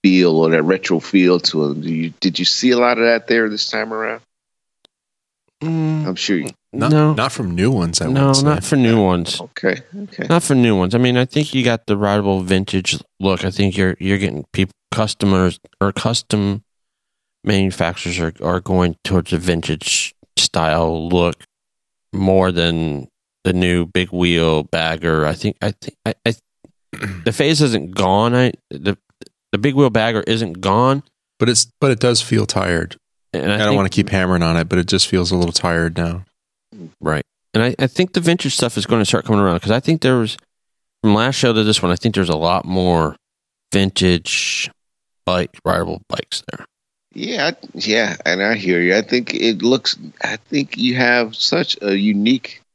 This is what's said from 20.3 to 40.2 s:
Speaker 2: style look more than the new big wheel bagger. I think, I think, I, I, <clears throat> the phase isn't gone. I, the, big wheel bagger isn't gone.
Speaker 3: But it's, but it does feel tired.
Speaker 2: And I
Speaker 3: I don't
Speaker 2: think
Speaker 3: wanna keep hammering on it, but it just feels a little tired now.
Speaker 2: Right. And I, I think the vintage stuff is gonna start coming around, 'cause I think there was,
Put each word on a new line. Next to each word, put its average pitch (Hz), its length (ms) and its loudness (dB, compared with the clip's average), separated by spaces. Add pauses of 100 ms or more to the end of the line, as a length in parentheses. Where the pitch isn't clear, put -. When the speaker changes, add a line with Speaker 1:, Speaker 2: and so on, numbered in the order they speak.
Speaker 2:
style 82 720 0
look 87 340 2 (680)
more 95 380 2
than 82 560 -2 (360)
the 92 100 0
new 90 340 0
big 92 240 -4
wheel 82 520 2
bagger. 80 640 -2
I 76 80 0
think, - 280 -6
I 101 100 -2
think, - 240 -16 (100)
I, 110 80 -4 (100)
I, 113 120 -2 (560)
<clears throat> 95 340 -12
the 117 60 0
phase 147 320 2
isn't 95 320 -2
gone. 101 400 2
I, 127 160 4 (180)
the, 85 260 -4 (640)
big 131 180 0
wheel 135 140 4
bagger 110 380 0
isn't 101 340 -4
gone. 123 420 2 (360)
Speaker 3:
But 113 100 2
it's, 113 180 0 (120)
but 139 120 2
it 113 80 0
does 123 220 2
feel 110 260 0
tired. 87 480 -2 (380)
Speaker 2:
And 82 180 -2
I 104 40 0
Speaker 3:
I - 40 -2
don't 107 80 2
Speaker 2:
think 104 100 2
Speaker 3:
wanna 98 120 0
keep 98 200 0
hammering 92 340 2
on 82 140 2
it, 82 120 0
but 92 100 0
it 87 80 -2
just 95 200 0
feels 90 240 0
a 92 40 0
little 87 180 0
tired 85 440 -2
now. 87 260 -4 (760)
Speaker 2:
Right. 78 240 -2 (300)
And 110 100 2
I, 123 140 0
I 135 100 0
think 185 260 -2
the 185 60 0
vintage 170 360 0
stuff 120 220 -2
is 98 100 -2
gonna 113 180 2
start 98 200 0
coming 104 160 2
around, 90 180 2
'cause 98 120 -2
I 117 80 2
think 156 220 0
there 127 160 2
was, 110 200 -4 (680)